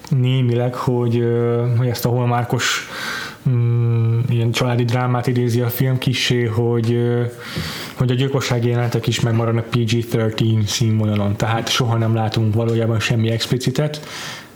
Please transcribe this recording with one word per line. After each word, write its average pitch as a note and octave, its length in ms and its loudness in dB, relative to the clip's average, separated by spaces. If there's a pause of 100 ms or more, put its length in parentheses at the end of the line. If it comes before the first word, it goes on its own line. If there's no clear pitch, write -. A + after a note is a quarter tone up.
némileg, B2 680 2
hogy, A#2+ 440 0
ö, A#2+ 460 2 (140)
hogy B2+ 100 2
ezt A2 160 -4
a A#2+ 40 2
holmárkos, A#2+ 800 0 (600)
mm, A#2 680 2 (100)
ilyen A#2+ 220 0
családi B2 340 0
drámát B2 420 0
idézi B2 340 2
a A#2+ 80 0
film C3 300 0
kissé, B2 460 0
hogy, A#2 480 2
ö, A#2+ 300 2 (720)
hogy B2 160 2
a B2+ 40 2
gyilkossági B2 540 0
jelenetek A#2+ 380 0
is A#2 140 0
megmaradnak A2+ 440 2
P - 120 -4
G A#2 280 2
thirteen A2 640 0
színvonalon. G#2+ 680 0
Tehát A2+ 320 -2
soha A#2 280 0
nem A2+ 180 2
látunk A2 400 0
valójában A2+ 460 2
semmi A2+ 300 0
explicitet, C3 720 -2 (560)